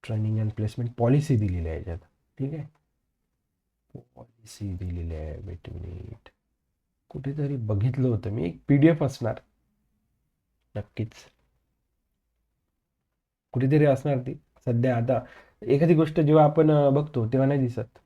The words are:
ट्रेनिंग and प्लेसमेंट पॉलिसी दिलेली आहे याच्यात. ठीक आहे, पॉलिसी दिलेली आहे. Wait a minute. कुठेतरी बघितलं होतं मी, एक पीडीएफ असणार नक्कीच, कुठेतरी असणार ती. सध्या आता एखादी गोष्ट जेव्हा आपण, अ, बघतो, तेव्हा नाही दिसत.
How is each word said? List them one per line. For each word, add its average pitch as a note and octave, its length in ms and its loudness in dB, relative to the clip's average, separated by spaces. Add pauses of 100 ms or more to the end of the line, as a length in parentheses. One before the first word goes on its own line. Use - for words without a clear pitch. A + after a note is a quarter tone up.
ट्रेनिंग A2 360 -2
and A2 120 -2
प्लेसमेंट A2 480 -6
पॉलिसी C3+ 380 2
दिलेली F2+ 320 -2
आहे D#2+ 100 -6
याच्यात. E2 200 -8 (400)
ठीक C#3 160 -6
आहे, D3+ 100 -10 (1500)
पॉलिसी G#2+ 600 -14
दिलेली F2 400 -8
आहे. D#2 260 -10
Wait F2 300 -14
a - 40 -14
minute. - 560 -14 (800)
कुठेतरी C#3 480 -6
बघितलं A#2 520 0
होतं A2 220 -2
मी, A#2+ 140 -4
एक E3+ 240 -6
पीडीएफ D3+ 340 6
असणार A#2+ 320 -4 (1400)
नक्कीच, G#2+ 360 -8 (2500)
कुठेतरी C3+ 320 2
असणार C#3 340 2
ती. B2+ 160 -8
सध्या B2 600 -2
आता A#2+ 280 -2 (380)
एखादी C#3+ 320 4
गोष्ट D#3 260 2
जेव्हा D3+ 240 6
आपण, D#3 260 4
अ, D3 200 4
बघतो, C#3 360 0
तेव्हा C3 220 0
नाही C#3 120 0
दिसत. A#2 460 -6